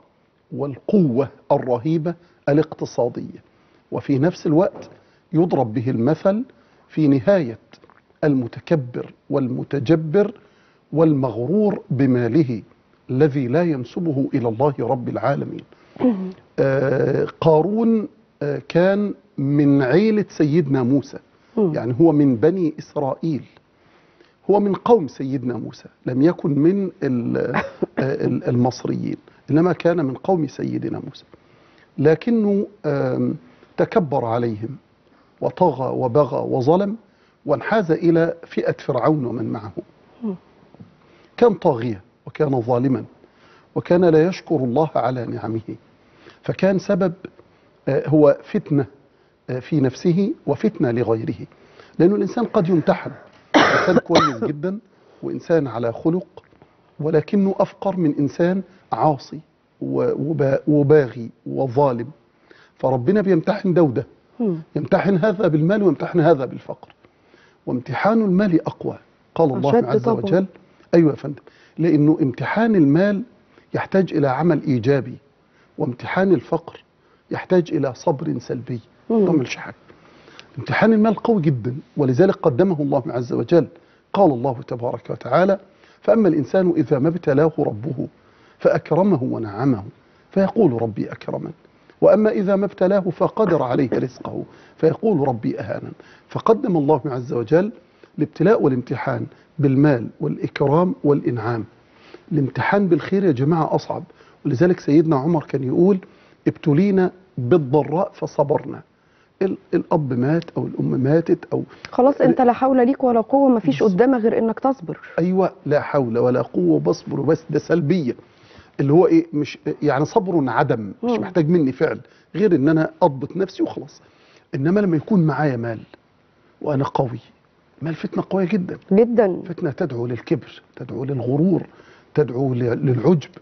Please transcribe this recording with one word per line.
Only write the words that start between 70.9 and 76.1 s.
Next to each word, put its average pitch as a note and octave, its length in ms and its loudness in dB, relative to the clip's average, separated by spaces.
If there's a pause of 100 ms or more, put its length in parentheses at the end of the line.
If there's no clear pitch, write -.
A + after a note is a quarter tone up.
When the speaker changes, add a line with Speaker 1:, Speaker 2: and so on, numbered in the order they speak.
Speaker 1:
أيوة E3 180 6
يا B2+ 40 -6
فندم، D3 260 -10 (360)
لأنه D#3 440 4
امتحان G#3 540 0
المال F3+ 480 4 (500)
يحتاج F3 400 -2
إلى C#3+ 140 0
عمل C#3+ 360 0
إيجابي، B2+ 520 0 (640)
وامتحان F3 560 -2